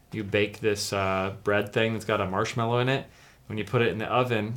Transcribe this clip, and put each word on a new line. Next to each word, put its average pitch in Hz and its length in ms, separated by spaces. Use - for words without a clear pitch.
you 110 140
bake 104 340
this, 104 320
uh, 95 420
bread 104 260
thing 113 220
that's 107 100
got 107 160
a 101 60
marshmallow 113 540
in 123 100
it. 135 160
When 107 100
you 107 60
put 120 180
it 117 80
in 90 100
the 110 80
oven, 117 500